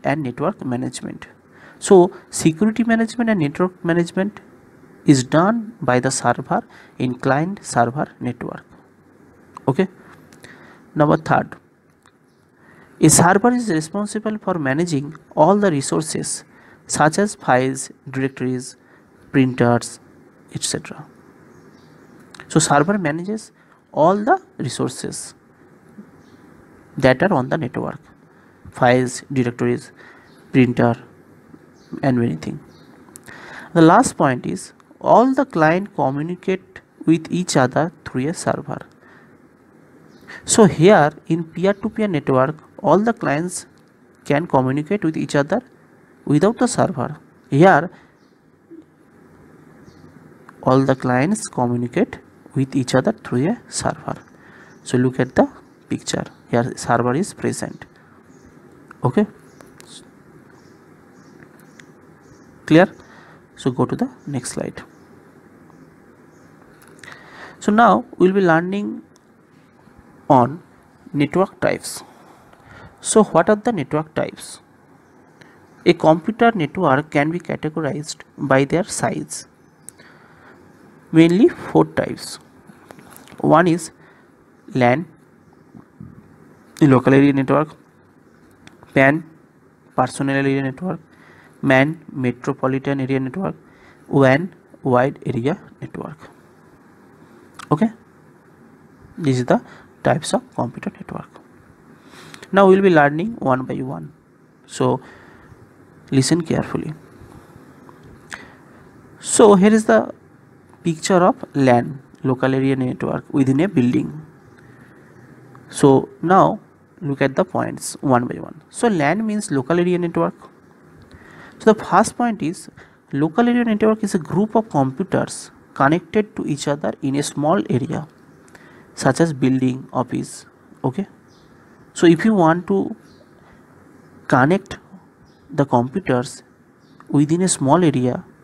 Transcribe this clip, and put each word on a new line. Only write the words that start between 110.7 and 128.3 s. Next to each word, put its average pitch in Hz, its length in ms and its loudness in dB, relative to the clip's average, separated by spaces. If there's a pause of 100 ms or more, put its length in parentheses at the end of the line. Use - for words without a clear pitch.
picture 170 400 0
of 202 220 2 (100)
lan, 135 480 2 (220)
local 131 280 0
area 131 220 0
network - 580 -6
within 135 280 2
a 185 80 0
building. 123 520 0 (1500)
So 135 400 4 (140)
now 175 360 2 (420)
look 139 220 -4
at 135 140 -2
the - 80 0
points - 560 -8
one 123 260 2
by - 140 -10
one. - 300 -16
So - 180 -2
lan 180 360 0
means 208 280 -6
local 143 260 0
area 175 200 0
network. 170 360 -2 (1300)
So 220 120 6
the 214 120 -4
first 202 320 0
point 233 260 -4
is 170 260 -8 (440)
local 160 360 0
area 240 160 2
network 220 380 0
is 202 140 -2
a - 20 0
group 196 380 -2
of 226 140 -2
computers 131 800 -4 (220)
connected 175 600 0
to - 120 -8
each 147 200 -6
other 151 340 -4
in 139 140 -4
a 143 80 -2
small 151 480 0
area, 151 380 -4 (880)